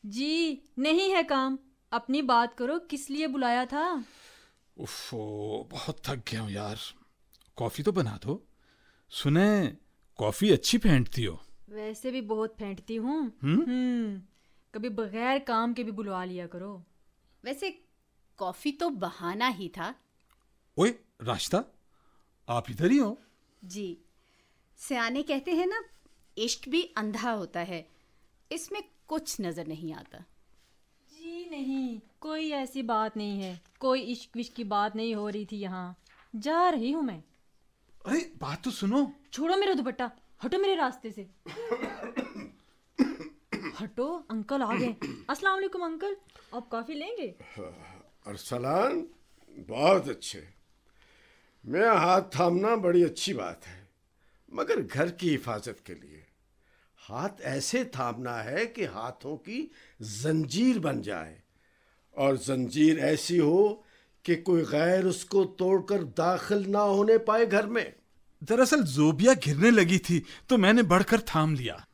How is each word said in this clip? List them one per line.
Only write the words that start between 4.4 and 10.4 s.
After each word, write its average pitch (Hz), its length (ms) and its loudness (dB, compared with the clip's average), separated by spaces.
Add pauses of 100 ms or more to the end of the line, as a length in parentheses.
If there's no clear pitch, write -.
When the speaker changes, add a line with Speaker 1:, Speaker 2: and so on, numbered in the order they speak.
Speaker 2:
उफ़ो, 107 960 -8
बहुत - 360 -8
थक 135 240 -6
गया 110 100 -4
हूँ 104 100 -6
यार, 104 260 -6 (800)
कॉफी 120 260 -6
तो 208 80 2
बना 117 320 -2
दो। 151 200 -6 (680)
सुने, 185 680 2 (420)
कॉफी 139 320 2